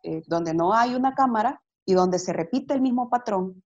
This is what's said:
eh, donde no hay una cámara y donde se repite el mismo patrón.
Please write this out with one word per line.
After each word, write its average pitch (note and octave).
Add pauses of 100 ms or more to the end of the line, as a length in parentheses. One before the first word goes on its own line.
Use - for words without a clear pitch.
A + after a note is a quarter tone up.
eh, D#3+
donde E3
no E3+
hay A#3+
una C4
cámara A3 (240)
y F#3+
donde F#3
se F3+
repite E3+
el C4+
mismo B3
patrón. F#3+